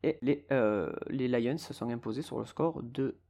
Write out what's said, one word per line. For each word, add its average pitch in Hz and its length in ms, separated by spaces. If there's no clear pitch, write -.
Et 156 180
les, 131 280
euh, 107 420
les 131 200
Lions 123 300
se - 160
sont 117 160
imposés 117 320
sur 123 160
le 113 60
score 160 380
de 127 340